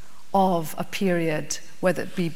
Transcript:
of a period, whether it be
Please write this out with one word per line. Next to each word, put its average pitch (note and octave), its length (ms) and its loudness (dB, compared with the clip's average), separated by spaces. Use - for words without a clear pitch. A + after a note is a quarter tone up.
of F#3 440 2
a D3+ 60 -2
period, E3 720 0
whether F3+ 240 2
it - 140 -6
be E3+ 180 0